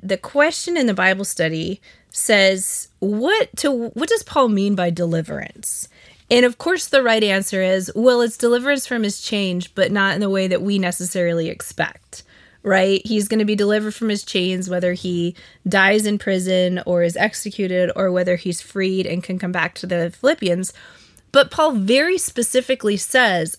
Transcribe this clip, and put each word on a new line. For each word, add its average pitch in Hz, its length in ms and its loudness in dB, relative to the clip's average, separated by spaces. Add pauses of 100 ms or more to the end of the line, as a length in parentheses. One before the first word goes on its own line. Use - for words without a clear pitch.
the 190 140 -2
question 320 580 0
in 277 120 2
the 208 60 2
Bible 190 320 2
study 165 540 -2 (300)
says, 190 800 2 (100)
"What 233 580 0
to, 285 140 0 (180)
what 294 200 -4
does 453 140 0
Paul 262 260 2
mean 202 260 2
by 180 140 0
deliverance?" 165 960 -4 (420)
And 240 160 6
of 240 120 0
course, 339 300 -2
the 269 160 4
right 220 200 2
answer 196 380 0
is, 185 340 0
well, 240 240 4
it's 233 160 0
deliverance 247 500 0
from 233 180 -2
his 202 180 -4
chains, 185 460 -2
but - 260 0
not 196 200 2
in 170 60 -4
the 202 100 -2
way 190 180 0
that 180 140 0
we 202 160 0
necessarily 175 720 -2
expect, - 760 -10 (400)
right? 190 420 2
He's 214 240 -2
gonna 220 160 0
be 214 100 0
delivered 208 400 0
from 220 140 -4
his 208 160 -4
chains, 185 440 -2
whether 180 220 -2
he 175 440 -4 (300)
dies 202 400 4
in 208 120 0
prison 185 680 0
or 175 180 2
is 170 120 0
executed, 185 800 -2
or 190 160 0
whether 180 240 0
he's 170 260 -6
freed 190 440 -2
and 175 180 -4
can 185 160 -6
come 180 140 -4
back 175 220 -2
to - 120 -12
the 170 320 -2
Philippians. 185 540 0 (580)
But 277 180 4
Paul 311 220 2
very 262 460 2
specifically 247 800 -2
says 185 600 0